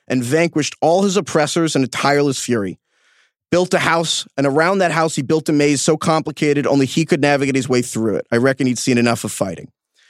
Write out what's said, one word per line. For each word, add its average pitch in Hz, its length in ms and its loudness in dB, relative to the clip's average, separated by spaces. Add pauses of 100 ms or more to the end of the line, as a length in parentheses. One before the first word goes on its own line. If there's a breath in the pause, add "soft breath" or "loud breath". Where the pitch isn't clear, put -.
and 127 160 -2
vanquished 156 600 0
all 175 220 2
his 196 120 0
oppressors 160 640 0
in 135 60 2
a 123 40 -2
tireless 143 560 0
fury. 101 340 -4 (760)
Built 180 220 0
a 170 60 2
house, 165 480 -2 (100)
and 139 80 0
around 160 320 2
that 175 140 2
house 160 240 -2
he 143 80 -2
built 156 260 0
a 160 40 2
maze 147 280 2
so 160 160 2
complicated 151 680 0
only 139 180 2
he 160 180 0
could 151 180 0
navigate 139 340 2
his 127 120 -2
way 123 140 2
through 110 360 -2
it. - 140 -8
I 117 60 2
reckon 131 300 0
he'd 123 100 -2
seen 123 220 0
enough 117 240 0
of 107 80 -6
fighting." 85 400 -8 (380 soft breath)